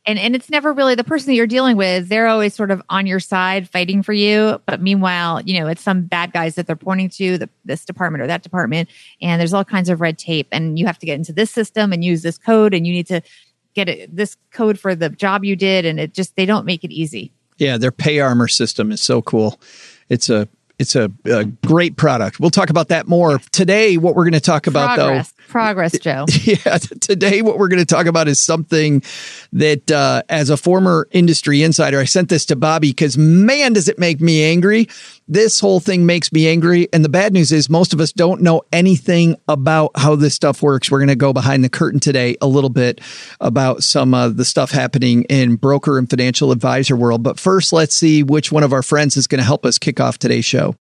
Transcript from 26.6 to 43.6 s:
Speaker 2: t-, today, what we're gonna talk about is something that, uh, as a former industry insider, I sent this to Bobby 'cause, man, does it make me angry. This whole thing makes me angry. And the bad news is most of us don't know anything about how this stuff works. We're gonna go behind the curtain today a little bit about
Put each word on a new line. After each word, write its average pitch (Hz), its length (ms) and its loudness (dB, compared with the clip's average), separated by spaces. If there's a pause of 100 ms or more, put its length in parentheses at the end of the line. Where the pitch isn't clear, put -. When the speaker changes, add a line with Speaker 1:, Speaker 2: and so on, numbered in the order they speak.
Speaker 2:
t-, - 220 -6
today, 202 420 0
what 220 160 0
we're 196 120 2
gonna 180 180 2
talk 170 180 0
about 165 240 2
is 139 100 2
something 156 640 0 (520)
that, 147 360 0
uh, 139 380 2
as 151 220 -2
a 143 80 2
former 180 540 2
industry 151 500 4
insider, 151 360 2
I 135 60 0
sent 185 240 0
this 165 180 0
to 151 100 0
Bobby 156 360 0
'cause, 143 240 0
man, 208 560 4
does 190 160 2
it 214 100 -2
make 170 220 0
me 160 240 2
angry. 190 420 2 (420)
This 208 300 2
whole 190 220 2
thing 180 240 0
makes 175 260 0
me 160 160 2
angry. 170 460 2
And 165 100 4
the 156 60 2
bad 190 240 2
news 160 200 2
is 151 180 2
most 175 240 2
of 147 60 0
us 160 120 -2
don't 170 300 0
know 165 280 2
anything 170 640 2 (140)
about 156 480 0
how 151 180 2
this 147 200 2
stuff - 280 -2
works. 139 280 0
We're 135 100 2
gonna 139 160 4
go 139 160 2
behind 131 320 2
the 127 60 0
curtain 143 300 0
today 127 420 0
a 143 40 0
little 135 220 2
bit 123 320 0 (400)
about 131 420 0